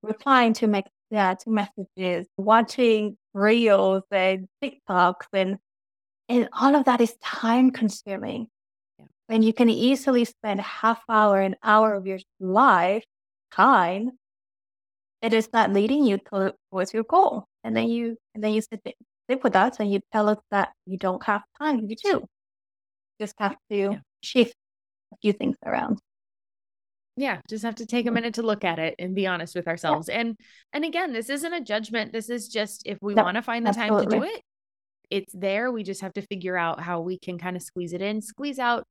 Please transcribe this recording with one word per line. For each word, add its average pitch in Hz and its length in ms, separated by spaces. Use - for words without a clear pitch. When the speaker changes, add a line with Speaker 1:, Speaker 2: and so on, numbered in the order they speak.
Speaker 1:
Replying 233 520
to 226 120
me-, 202 160
yeah, 196 240
to 220 160
messages, 190 760
watching 220 800
reels 196 800
and 190 380
TikToks, 185 720
and, 190 260
and 240 240
all 277 220
of 277 120
that 247 140
is 233 220
time 247 480
consuming. 202 800
Speaker 2:
Yeah. - 80
Speaker 1:
And 220 160
you 220 80
can 233 180
easily 254 540
spend 208 360
half 226 480
hour, 214 320
an 190 220
hour 220 320
of 196 140
your 190 100
life 196 640
time 202 580
that 226 120
is 220 180
not 226 200
leading 220 320
you 202 140
to-, 190 220
towards 190 240
your 226 100
goal. 247 400
And 226 120
then 233 120
you, 233 280
and 214 100
then 214 80
you 220 80
sit, 220 200
sit 262 140
with 208 140
us 226 240
and 208 120
you 202 80
tell 214 160
us 214 100
that 196 180
you 185 100
don't 185 280
have 214 180
time. 277 280
You 220 80
do. - 280
Just 208 180
have 202 180
to 208 60
Speaker 2:
Yeah. 196 220
Speaker 1:
shift 233 320
a - 80
few 208 120
things - 240
around. - 320
Speaker 2:
Yeah, 240 240
just 220 140
have 226 120
to 233 100
take 240 200
a 240 40
Speaker 1:
Mm. 226 40
Speaker 2:
minute 233 200
to 233 80
look 208 220
at 165 140
it 160 220
and 185 120
be 190 140
honest 175 300
with 175 100
Speaker 1:
Yeah. 165 60
Speaker 2:
ourselves. 165 360
And, 233 280
and 302 120
again, 330 280
this 226 160
isn't 294 240
a 339 80
judgment. 214 520
This 226 180
is 240 180
just 214 380
if 202 160
we 202 120
Speaker 1:
No, 208 100
Speaker 2:
wanna 190 180
find 233 240
the 208 60
time 214 160
to 214 180
do 214 100
Speaker 1:
absolutely. 269 120
Speaker 2:
it, 440 140
it's 196 220
there. 202 400
We 226 100
just 190 200
have 190 100
to 202 100
figure 185 340
out 170 240
how 170 200
we 180 180
can 180 200
kinda 180 200
squeeze 175 340
it 175 100
in, 214 200
squeeze 269 380
out 240 300